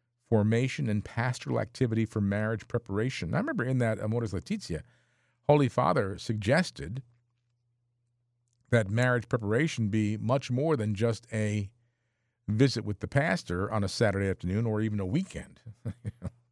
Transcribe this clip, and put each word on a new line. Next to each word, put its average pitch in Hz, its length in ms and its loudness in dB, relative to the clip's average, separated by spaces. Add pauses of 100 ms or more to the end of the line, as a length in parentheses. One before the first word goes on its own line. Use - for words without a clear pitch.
(300)
formation, 117 580 2
and 104 160 0
pastoral 123 560 -2
activity 113 460 0
for 107 160 -2
marriage 104 480 -2
preparation. 107 640 -4
I 139 60 0
remember 240 260 -2
in 131 140 0
that 113 200 0
Amoris 110 320 -2
Laetitia, 95 520 -6 (680)
Holy 147 180 6
Father 123 500 0
suggested 110 880 -2 (1700)
that 110 200 4
marriage 123 400 2
preparation 113 600 0
be 107 280 0
much 123 340 -2
more 147 260 0
than 107 180 -2
just 113 360 -2
a 107 380 -2 (800)
visit 113 380 2
with 101 140 -6
the - 80 -6
pastor 139 640 0
on 107 120 0
a 92 60 0
Saturday 98 400 2
afternoon 95 360 -2
or 107 160 0
even 107 180 -2
a 95 60 -4
weekend. - 560 -6 (240)
<laughs> - 80 -8 (580)